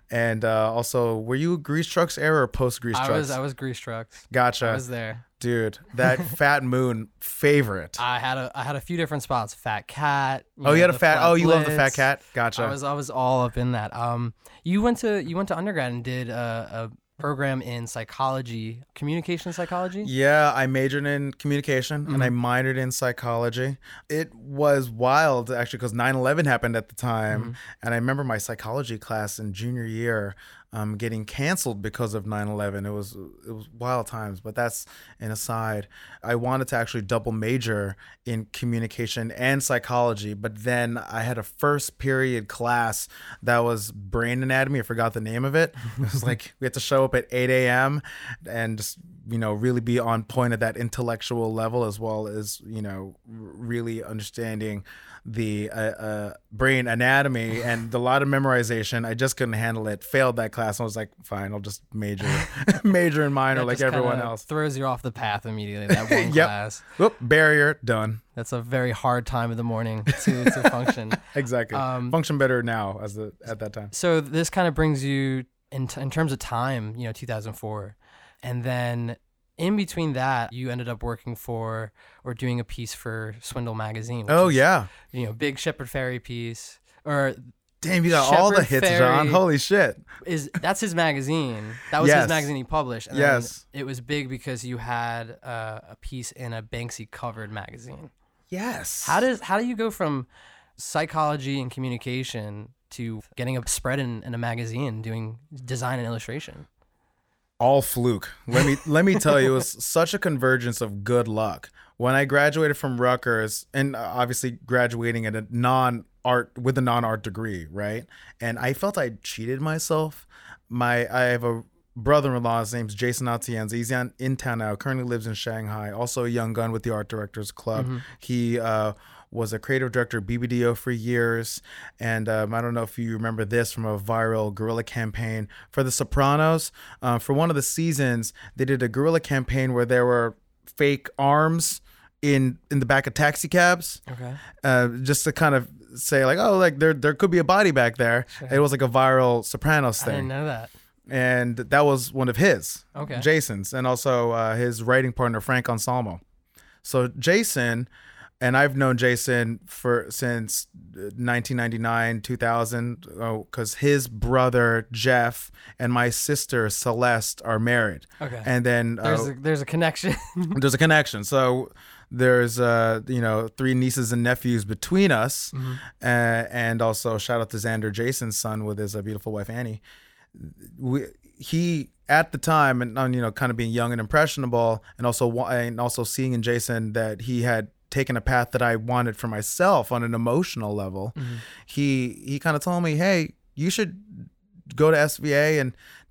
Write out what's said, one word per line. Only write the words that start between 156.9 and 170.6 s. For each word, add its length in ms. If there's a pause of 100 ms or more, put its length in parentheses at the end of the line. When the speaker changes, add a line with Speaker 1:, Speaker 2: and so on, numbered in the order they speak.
Speaker 1:
Jason, 800 (500)
and 160
I've 220
known 200
Jason 680
for, 460
since, 560 (280)
uh, 200
nineteen 420
ninety-nine, 640
two 160
thousand, 680 (120)
oh, 300
'cause 260
his 320
brother, 840
Jeff, 580 (300)
and 120
my 200
sister, 580
Celeste, 760
are 120
married. 480 (160)
Speaker 2:
Okay. 240
Speaker 1:
And 180
then, 340
Speaker 2:
There's 300
Speaker 1:
uh, 40
Speaker 2:
a, 40
there's 260
a 40
connection. 480 (220)
<laughs> 0 (240)
Speaker 1:
there's 160